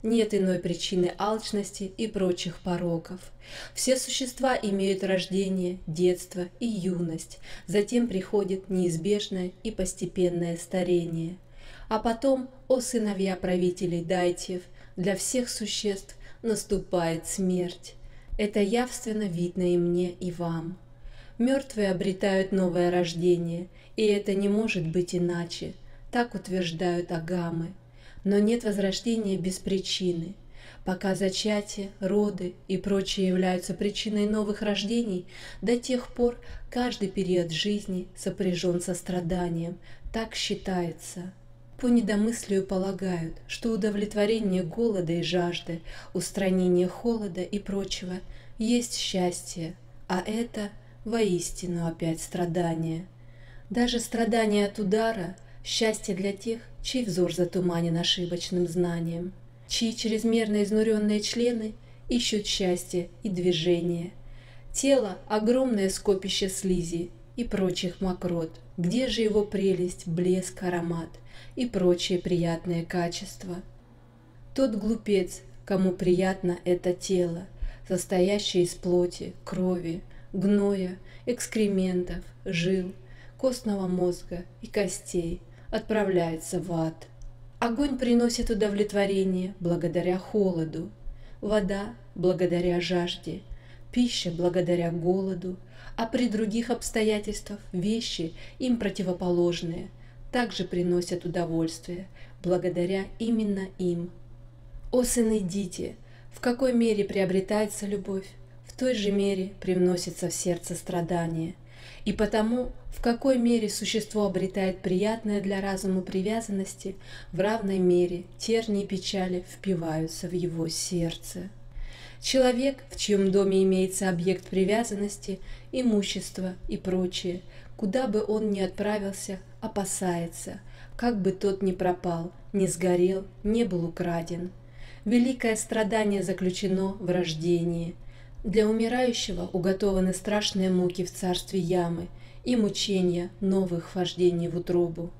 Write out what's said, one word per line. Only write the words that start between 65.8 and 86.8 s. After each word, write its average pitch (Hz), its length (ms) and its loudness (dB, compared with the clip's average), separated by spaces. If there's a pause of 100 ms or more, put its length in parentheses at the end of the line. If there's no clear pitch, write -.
скопище 190 580 0
слизи 175 600 -2 (260)
и 240 80 -2
прочих 185 560 -2
мокрот. 175 580 -2 (200)
Где 208 300 2
же 220 120 -2
его 208 240 4
прелесть, 185 640 0
блеск, 180 560 0
аромат 170 480 -2 (440)
и 254 120 -2
прочие 180 520 2
приятные 170 680 0
качества? 175 720 -4 (1000)
Тот 269 220 4
глупец, 208 640 0 (240)
кому 185 260 4
приятно 180 720 2
это 180 300 2
тело, 175 520 0 (400)
состоящее 185 760 2
из 175 80 2
плоти, 175 640 0 (100)
крови, 180 560 0 (320)
гноя, 196 640 2 (300)
экскрементов, 185 960 0 (220)
жил, 185 460 0 (440)
костного 208 500 0
мозга 180 580 0 (180)
и 226 40 -14
костей, 180 760 -2 (280)
отправляется 185 880 0
в 175 120 -4
ад. 160 340 -2 (520)